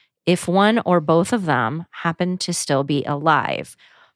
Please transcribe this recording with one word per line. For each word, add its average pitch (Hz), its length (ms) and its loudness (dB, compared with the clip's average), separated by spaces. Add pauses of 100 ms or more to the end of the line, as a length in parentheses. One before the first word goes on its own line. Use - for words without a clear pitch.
(240)
if 175 240 0
one 202 380 2
or 180 140 4
both 165 320 2
of 214 120 0
them 139 460 -2
happened 180 500 -4
to - 120 -6
still 139 320 0
be 143 200 -2
alive. 147 720 -2 (400)